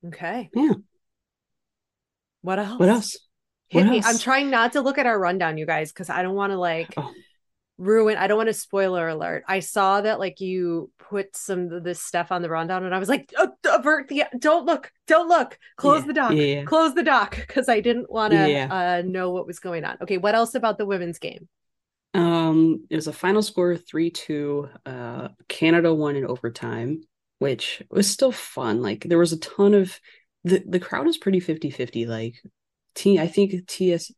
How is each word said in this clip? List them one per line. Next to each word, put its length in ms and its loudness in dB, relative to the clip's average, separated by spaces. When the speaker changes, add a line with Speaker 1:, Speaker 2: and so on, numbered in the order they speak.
Speaker 1:
Okay. 480 -10
Speaker 2:
Yeah. 180 4
Speaker 1:
What 180 -2
else? 200 -6
Speaker 2:
What 100 6
else? 280 0
Speaker 1:
Hit 160 4
Speaker 2:
What 60 6
Speaker 1:
me. 80 2
Speaker 2:
else? 80 0
Speaker 1:
I'm 120 2
trying 320 0
not 220 2
to 80 0
look 180 0
at 80 0
our 120 2
rundown, 400 -2
you 80 -6
guys, 260 -4
'cause 160 -14
I 140 -2
don't 120 -4
wanna, 240 -2
like, 380 -4
Speaker 2:
Oh. 160 -10
Speaker 1:
ruin, 380 4
I 100 0
don't 120 2
wanna 160 0
spoiler 540 -2
alert. 380 -6
I 140 -2
saw 400 2
that, 180 -2
like, 220 -8
you 580 -4
put 380 -8
some 340 -6
of 140 -10
this 160 -8
stuff 320 -4
on 100 -2
the 60 -6
rundown, 360 -4
and 100 -4
I 40 0
was 100 -4
like, 280 -2
"Uh, 120 2
avert 380 0
the, 160 -2
don't 280 2
look, 240 -2
don't 220 4
look. 300 2
Close 240 4
Speaker 2:
Yeah, 60 -8
Speaker 1:
the 80 -6
doc. 180 2
Speaker 2:
yeah, 100 2
yeah. 220 0
Speaker 1:
Close 300 2
the 80 0
doc," 460 0
'cause 200 -2
I 120 4
didn't 300 -2
wanna, 260 2
Speaker 2:
Yeah, 100 6
yeah. 280 0
Speaker 1:
uh, 280 0
know 300 -4
what 140 -6
was 120 -14
going 260 -8
on. 160 -8
Okay, 160 -2
what 180 2
else 200 2
about 240 0
the 80 -4
women's 320 -4
game? 300 -14
Speaker 2:
Um, 760 2
it 80 -4
was 120 -4
a 40 -8
final 300 2
score, 340 0
three 340 -4
two. 600 -6
Uh, 420 -10
Canada 440 4
won 240 0
in 80 -2
overtime, 760 -6
which 500 -4
was 180 2
still 240 2
fun. 480 -4
Like, 260 -4
there 120 4
was 160 4
a 40 -6
ton 360 2
of, 260 2
the, 220 2
the 140 -2
crowd 240 -6
was 140 0
pretty 220 0
fifty 300 -6
fifty. 360 -6
Like, 300 -6
team, 260 4
I 60 0
think 400 0
T 260 0
S 260 -4